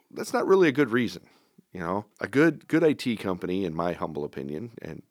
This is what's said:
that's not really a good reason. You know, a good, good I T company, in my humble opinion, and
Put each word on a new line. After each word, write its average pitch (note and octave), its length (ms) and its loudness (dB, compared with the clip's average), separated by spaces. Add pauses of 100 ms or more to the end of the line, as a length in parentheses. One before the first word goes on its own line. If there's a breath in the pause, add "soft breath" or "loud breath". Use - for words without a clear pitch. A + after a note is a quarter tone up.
(120)
that's - 200 -10
not B3 140 0
really F#3 220 6
a C#3 40 4
good C3 180 2
reason. G#2+ 360 -2 (460 soft breath)
You F2+ 80 -10
know, F#2 240 -4 (160)
a - 80 -4
good, D3 400 2
good D#3+ 160 4
I D3+ 80 6
T A#2 240 -2
company, F#2 480 -2
in D#2+ 100 -4
my E2+ 200 -2
humble D#2+ 280 -6
opinion, D2 580 -8
and D2 300 -12